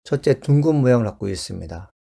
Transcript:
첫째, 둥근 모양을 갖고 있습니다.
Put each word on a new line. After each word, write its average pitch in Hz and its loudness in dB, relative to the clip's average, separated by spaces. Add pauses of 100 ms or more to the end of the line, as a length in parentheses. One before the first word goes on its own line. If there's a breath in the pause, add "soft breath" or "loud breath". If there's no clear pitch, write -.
첫째, 139 0
둥근 147 2
모양을 123 4
갖고 101 -6
있습니다. 87 -10 (160)